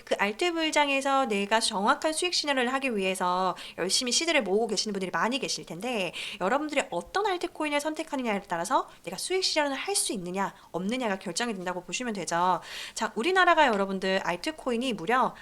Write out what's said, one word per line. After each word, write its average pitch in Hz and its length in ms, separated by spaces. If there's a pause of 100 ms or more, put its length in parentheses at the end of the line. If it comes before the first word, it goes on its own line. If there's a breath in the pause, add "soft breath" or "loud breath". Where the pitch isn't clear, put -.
그 - 140
알트 214 360
불장에서 277 720
내가 208 340
정확한 233 520
수익 349 220
실현을 262 380
하기 262 240
위해서 185 600 (200 loud breath)
열심히 196 340
시드를 311 320
모으고 202 240
계시는 208 280
분들이 190 160
많이 226 280
계실 160 260
텐데 185 480 (280 loud breath)
여러분들이 277 500
어떤 381 360
알트코인을 320 540
선택하느냐에 269 680
따라서 196 400 (160 loud breath)
내가 190 120
수익 370 280
실현을 285 320
할 392 180
수 - 200
있느냐 180 400 (180 loud breath)
없느냐가 202 460
결정이 214 360
된다고 180 300
보시면 233 300
되죠. 175 460 (340 loud breath)
자, - 200
우리나라가 339 520
여러분들 196 580
알트코인이 254 680
무려 196 480